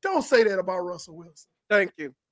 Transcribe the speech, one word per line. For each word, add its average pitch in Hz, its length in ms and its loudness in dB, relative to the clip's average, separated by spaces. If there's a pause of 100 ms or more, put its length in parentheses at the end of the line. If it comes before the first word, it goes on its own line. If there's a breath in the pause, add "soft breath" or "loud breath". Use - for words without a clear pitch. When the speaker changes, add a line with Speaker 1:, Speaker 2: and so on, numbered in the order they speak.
Speaker 1:
Don't 381 220 -2
say 233 220 4
that 196 160 0
about 185 240 -4
Russell 175 320 -12
Wilson. 170 320 -20 (200)
Speaker 2:
Thank 202 280 2
you. 143 180 -12 (180)